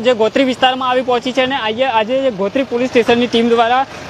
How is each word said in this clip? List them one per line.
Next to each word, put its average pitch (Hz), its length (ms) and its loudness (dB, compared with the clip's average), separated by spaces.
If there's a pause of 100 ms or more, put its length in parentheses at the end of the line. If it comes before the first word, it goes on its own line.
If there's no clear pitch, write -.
જે 247 120 2
ગોત્રી 220 300 2
વિસ્તારમાં 262 460 0
આવી 254 120 0
પહોંચી 247 300 -2
છે 262 100 0
અને 254 140 -2
આજે, 226 300 -2
આજે 226 360 0
જે 269 100 0
ગોત્રી 202 320 -2
પોલીસ 247 260 -2
સ્ટેશનની 240 380 2
ટીમ 233 220 2
દ્વારા 240 360 2 (240)